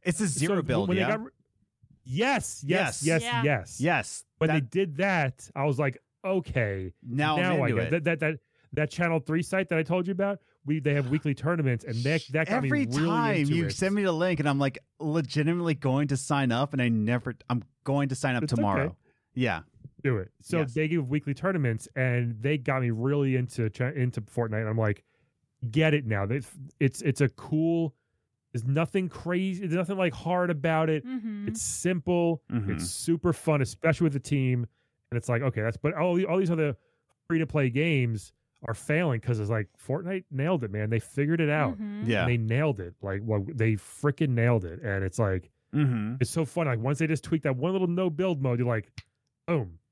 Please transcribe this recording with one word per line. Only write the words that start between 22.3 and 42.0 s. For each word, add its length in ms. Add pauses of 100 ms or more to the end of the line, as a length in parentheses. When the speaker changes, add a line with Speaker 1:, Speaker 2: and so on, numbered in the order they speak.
Speaker 2:
they 160
got 240
me 100
really 460
into 320
Ch-, 100 (160)
into 260
Fortnite. 380
And 80
I'm 100
like, 280 (680)
"Get 220
it 120
now." 200
They, 160 (400)
it's, 200
it's 200
a 80
cool, 680 (560)
there's 140
nothing 420
crazy, 540
there's 160
nothing, 200
like, 160
hard 360
about 400
it. 160
Speaker 3:
Mm-hmm. 420
Speaker 2:
It's 140
simple. 800 (100)
Speaker 1:
Mm-hmm. 200
Speaker 2:
It's 180
super 440
fun, 280
especially 440
with 80
the 60
team. 480 (440)
And 60
it's 120
like, 120
okay, 200
that's, 160
but 160
all 220
the, 100
all 120
these 140
other 240 (540)
free-to-play 400
games 640 (340)
are 60
failing 480
'cause 180
it's 100
like, 180 (200)
Fortnite 440
nailed 340
it, 60
man. 180
They 100
figured 400
it 100
out. 260
Speaker 3:
Mm-hmm. 340